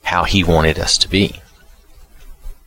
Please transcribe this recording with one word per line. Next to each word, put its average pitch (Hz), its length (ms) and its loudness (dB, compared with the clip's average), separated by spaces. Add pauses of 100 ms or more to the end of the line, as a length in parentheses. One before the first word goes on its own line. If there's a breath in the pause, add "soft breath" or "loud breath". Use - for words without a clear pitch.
how 90 200 0
he 92 200 2
wanted 80 340 2
us - 200 -2
to - 100 -2
be. - 320 -2 (1300)